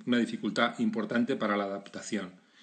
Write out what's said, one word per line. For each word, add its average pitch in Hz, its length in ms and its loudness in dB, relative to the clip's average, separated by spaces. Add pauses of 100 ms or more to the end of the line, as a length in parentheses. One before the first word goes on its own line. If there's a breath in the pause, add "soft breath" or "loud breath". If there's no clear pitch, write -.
una 123 120 4
dificultad 117 600 0
importante 117 580 2
para 107 200 2
la 101 80 2
adaptación. 98 680 -6 (320 soft breath)